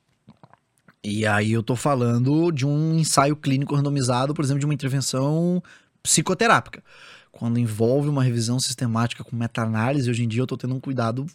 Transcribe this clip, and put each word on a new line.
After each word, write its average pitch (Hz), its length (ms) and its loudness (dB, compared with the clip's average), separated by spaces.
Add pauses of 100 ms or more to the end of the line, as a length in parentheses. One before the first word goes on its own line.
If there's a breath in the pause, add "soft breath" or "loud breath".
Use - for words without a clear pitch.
(1040)
E 104 240 -2
aí 107 260 2
eu 113 120 2
tô 127 120 0
falando 131 760 2
de 135 140 -2
um 151 340 0
ensaio 147 380 2
clínico 143 380 -2
randomizado, 139 580 0
por 147 120 -2
exemplo, 139 160 0
de 143 60 0
uma 151 80 0
intervenção 143 840 0 (420 loud breath)
psicoterápica. 185 800 2 (480 loud breath)
Quando 117 280 -2
envolve 120 500 2
uma 143 140 0
revisão 120 380 0
sistemática 117 640 -2
com - 120 -12
meta-análise, 117 720 -2
hoje 120 160 0
em 117 40 0
dia 113 120 0
eu 127 60 0
tô 123 100 -6
tendo 123 180 -6
um 131 60 -6
cuidado 123 540 -4